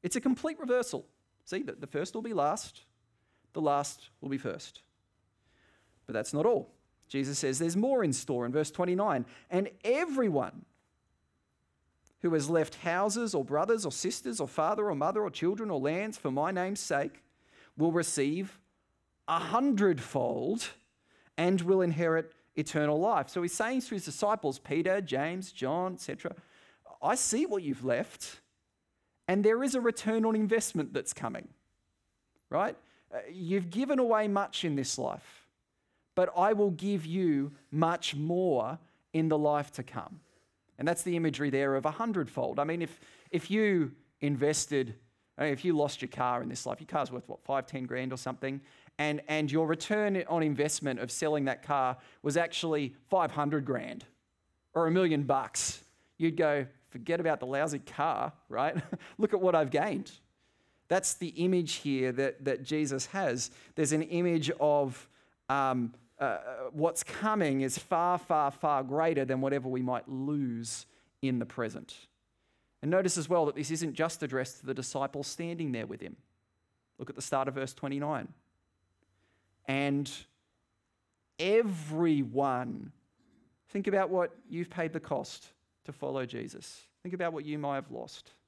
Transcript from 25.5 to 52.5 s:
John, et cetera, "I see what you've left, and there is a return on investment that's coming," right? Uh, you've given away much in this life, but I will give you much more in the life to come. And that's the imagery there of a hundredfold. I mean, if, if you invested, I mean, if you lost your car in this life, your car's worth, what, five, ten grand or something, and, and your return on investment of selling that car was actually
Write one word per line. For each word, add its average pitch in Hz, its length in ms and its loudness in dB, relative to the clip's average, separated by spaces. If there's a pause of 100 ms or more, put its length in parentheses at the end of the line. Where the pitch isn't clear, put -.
John, 175 420 -2
et 175 80 -12
cetera, - 340 -8 (640)
"I - 140 4
see 254 300 2
what 202 180 -2
you've 127 220 -4
left, - 560 -2 (840)
and 196 160 2
there 226 200 4
is 269 120 0
a 254 60 2
return 226 440 2
on 220 100 2
investment 214 580 0
that's - 200 -4
coming," - 340 -6 (1040)
right? 170 260 0 (380)
Uh, 123 60 -4 (120)
you've 180 380 -2
given 262 300 0
away 220 280 4
much 196 380 -2
in 151 100 0
this 131 220 -2
life, - 500 -8 (680)
but 180 200 4
I 196 180 6
will 208 180 4
give 175 340 -2
you 156 460 2 (200)
much 160 440 0
more 156 640 0 (340)
in 160 160 4
the 156 80 4
life 147 360 2
to 127 100 -8
come. - 360 -10 (580)
And 143 100 0
that's 170 160 2
the 175 120 0
imagery 147 340 0
there 139 260 4
of 135 100 0
a 151 60 2
hundredfold. 151 680 -2
I 147 60 2
mean, 170 160 -2
if, - 180 -6 (320)
if - 180 -2
you 190 440 4 (260)
invested, 143 760 2 (420)
I 147 80 0
mean, 147 80 2
if 131 100 -6
you 175 100 4
lost 147 280 2
your 127 80 -6
car 123 320 0
in 120 80 -6
this 123 160 -8
life, 131 160 -6
your 156 60 -16
car's 139 240 -2
worth, 123 180 -10
what, - 140 -12
five, 135 220 -2
ten 131 200 -8
grand 127 260 -4
or 131 60 -6
something, 135 420 -6 (380)
and, 151 300 0
and 151 240 0
your 160 160 4
return 190 600 0
on 165 160 2
investment 143 560 0
of 123 120 -4
selling 151 340 0
that 131 180 -2
car 131 340 0 (260)
was 156 120 0
actually 160 600 0 (140)